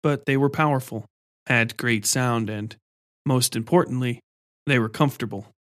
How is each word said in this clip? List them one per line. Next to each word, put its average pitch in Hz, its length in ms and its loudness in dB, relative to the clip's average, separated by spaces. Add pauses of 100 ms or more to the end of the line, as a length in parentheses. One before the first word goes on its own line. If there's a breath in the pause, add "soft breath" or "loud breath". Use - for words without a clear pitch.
But 143 260 -2
they 135 100 2
were 139 120 4
powerful, 131 540 -2 (440)
had 117 280 0
great 113 300 -2
sound, 120 440 0
and, 107 280 -8 (480)
most 127 280 2
importantly, 123 680 0 (440)
they 135 140 4
were 110 80 2
comfortable. 110 600 -2 (160)